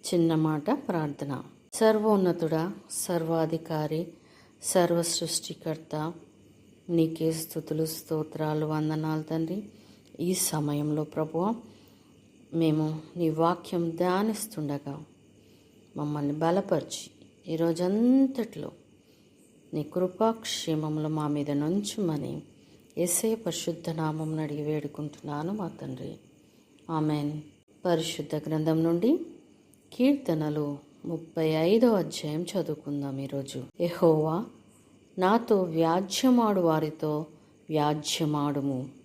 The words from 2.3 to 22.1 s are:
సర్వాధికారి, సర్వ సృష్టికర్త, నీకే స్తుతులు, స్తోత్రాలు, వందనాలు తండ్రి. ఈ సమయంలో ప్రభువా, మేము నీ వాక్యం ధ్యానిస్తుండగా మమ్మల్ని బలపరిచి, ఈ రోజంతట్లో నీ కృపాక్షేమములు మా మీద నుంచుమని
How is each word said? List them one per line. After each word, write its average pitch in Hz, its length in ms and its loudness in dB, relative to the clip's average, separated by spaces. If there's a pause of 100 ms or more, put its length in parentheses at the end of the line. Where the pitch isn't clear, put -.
సర్వాధికారి, 160 1160 -2 (560)
సర్వ 170 380 4
సృష్టికర్త, 160 1120 -4 (760)
నీకే 160 420 2
స్తుతులు, 160 540 -4
స్తోత్రాలు, 156 800 -4
వందనాలు 156 560 -2
తండ్రి. 160 420 -4 (560)
ఈ 175 140 0
సమయంలో 151 720 0
ప్రభువా, 160 520 -2 (1000)
మేము 156 480 2 (160)
నీ 165 120 2
వాక్యం 170 600 0
ధ్యానిస్తుండగా 165 1120 -2 (920)
మమ్మల్ని 147 360 -2
బలపరిచి, 165 800 0 (420)
ఈ - 20 -2
రోజంతట్లో 208 1160 2 (1040)
నీ 151 100 -2
కృపాక్షేమములు 165 1200 -2
మా 156 200 -2
మీద 147 240 -2
నుంచుమని 156 920 -2 (560)